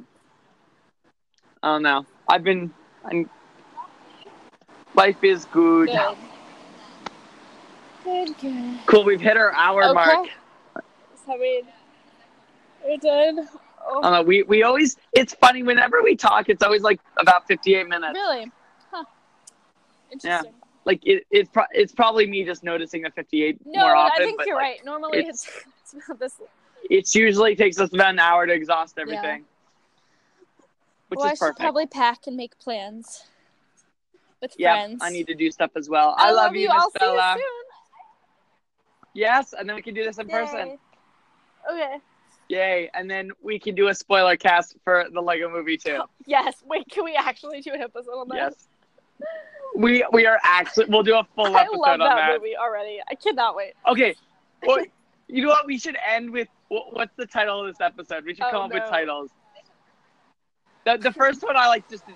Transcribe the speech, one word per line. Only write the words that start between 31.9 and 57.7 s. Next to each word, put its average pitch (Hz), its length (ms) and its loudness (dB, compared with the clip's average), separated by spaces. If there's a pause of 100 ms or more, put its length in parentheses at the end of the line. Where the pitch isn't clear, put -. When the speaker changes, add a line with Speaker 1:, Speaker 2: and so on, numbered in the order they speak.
Speaker 2:
and 254 100 -12
make 240 220 -14
plans 220 680 -14 (1160)
with - 160 -14
Speaker 1:
Yeah, 170 160 2
Speaker 2:
friends. 208 300 -6
Speaker 1:
I 175 80 -4
need 175 160 -8
to 165 80 -10
do 156 160 -2
stuff 160 240 -4
as 147 120 -10
well. 151 300 2
Speaker 2:
I - 120 4
Speaker 1:
I - 20 4
love 220 40 4 (100)
Speaker 2:
love - 100 0
Speaker 1:
you, - 60 -4
Speaker 2:
you. 403 80 0
Speaker 1:
Miss 320 80 4
Speaker 2:
I'll 349 120 4
see - 160 -2
you - 60 2
Speaker 1:
Bella. 370 260 2
Speaker 2:
soon. 508 60 -6 (1700)
Speaker 1:
Yes, 233 400 0
and 196 140 -12
then 208 80 -8
we 214 60 -14
can 226 120 -14
do 220 120 -6
this 208 140 -10
in 214 100 -12
person. 277 280 -6 (120)
Speaker 2:
Yay. 277 80 -18 (920)
Okay. 294 280 -8 (500)
Speaker 1:
Yay, 180 460 -2
and 185 180 -10
then 190 200 -10 (100)
we 208 180 -8
can 196 160 -8
do 202 140 2
a 196 40 0
spoiler 185 440 2
cast 175 480 0
for 180 280 2
the 170 80 -8
Lego 170 280 -4
Movie 160 280 -6
too. 147 220 -6 (140)
Speaker 2:
<laughs> - 120 -20
Yes, 277 300 -2 (100)
wait, 302 240 -8
can 392 140 -6
we 330 120 -10
actually 285 460 -6
do 277 120 -14
an 262 80 -8
episode 240 300 -14
on 247 180 -12
that? 262 60 -10
Speaker 1:
Yes. 277 320 -8 (1080)
We, 240 380 0
we 226 120 6
are 226 180 2
actually, 180 440 0
we'll 214 160 2
do 220 120 2
a 220 200 0
full 214 100 -2
Speaker 2:
<laughs> 196 120 2
I - 40 8
Speaker 1:
episode 403 180 0
Speaker 2:
love 294 140 4
Speaker 1:
on 320 60 -2
Speaker 2:
that 339 160 4
Speaker 1:
that. 311 240 2
Speaker 2:
movie 220 160 -8
already. 208 440 -6 (100)
I 277 60 -10
cannot 247 400 -2
wait. 196 180 -10 (160)
Speaker 1:
Okay, 240 260 2 (240)
Speaker 2:
<laughs> - 260 -18
Speaker 1:
well, 269 180 2 (440)
you 254 160 -4
know 285 60 0
what? 294 160 4
We 277 120 -8
should 311 200 -10 (120)
end 233 220 -2
with, 233 160 -6 (220)
wh-, - 240 -8
what's 233 240 -8
the 247 80 -10
title 208 360 -4
of 196 60 -10
this 185 140 -14